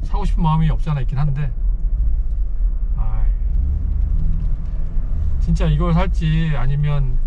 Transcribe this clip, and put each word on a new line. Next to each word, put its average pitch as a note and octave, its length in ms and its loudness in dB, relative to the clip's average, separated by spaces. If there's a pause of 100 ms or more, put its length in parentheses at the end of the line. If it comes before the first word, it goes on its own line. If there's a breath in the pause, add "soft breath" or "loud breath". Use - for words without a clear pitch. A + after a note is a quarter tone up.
사고 G#3 200 -2
싶은 F3+ 200 0
마음이 D#3+ 260 2
없지 - 200 -2
않아 D3 120 -2
있긴 B2+ 160 -2
한데, C#3 340 0 (1400)
아이, - 300 0 (2250)
진짜 - 260 2
이걸 D#3 280 2
살지 D#3+ 640 2
아니면 C#3 720 2